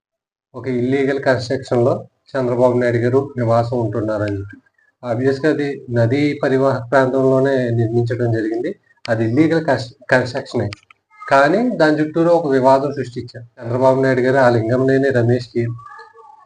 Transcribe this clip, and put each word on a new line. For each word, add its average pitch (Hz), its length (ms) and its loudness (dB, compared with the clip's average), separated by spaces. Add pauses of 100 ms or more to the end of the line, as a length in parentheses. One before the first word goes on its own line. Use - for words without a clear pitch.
(540)
ఒక 123 140 -12
ఇల్లీగల్ 135 520 -2
కన్‌స్ట్రక్షన్‌లో 131 760 0 (320)
చంద్రబాబు 123 520 0
నాయుడు 120 200 0
గారు 123 220 2 (160)
నివాసం 117 420 0
ఉంటున్నారని 107 580 -4
చెప్పి. 98 200 -12 (460)
Obviously 131 440 0
అది 147 200 0 (240)
నదీ 117 320 2 (160)
పరివాహక 131 460 0
ప్రాంతంలోనే 135 680 2 (160)
నిర్మించడం 117 640 0
జరిగింది. 113 380 -2 (340)
అది 117 200 -2
ఇల్లీగల్ 156 400 0
కన్స్-, - 300 -4 (140)
కన్‌స్ట్రక్షనే. 127 600 -2 (520)
కానీ 147 400 2 (100)
దాని 156 260 2
చుట్టూరు 160 340 0
ఒక 165 160 2
వివాదం 135 460 2
సృష్టించారు. 123 600 -10
చంద్రబాబు 127 480 0
నాయుడు 131 220 2
గారు 131 160 2
ఆ 127 100 4
లింగంనేని 131 600 2
రమేష్కి 120 520 0 (840)